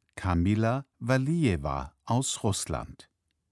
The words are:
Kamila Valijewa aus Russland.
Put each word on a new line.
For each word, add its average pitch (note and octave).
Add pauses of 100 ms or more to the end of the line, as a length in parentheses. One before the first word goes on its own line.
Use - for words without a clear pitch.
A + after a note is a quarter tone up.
(160)
Kamila G#2+ (120)
Valijewa A#2 (100)
aus -
Russland. - (420)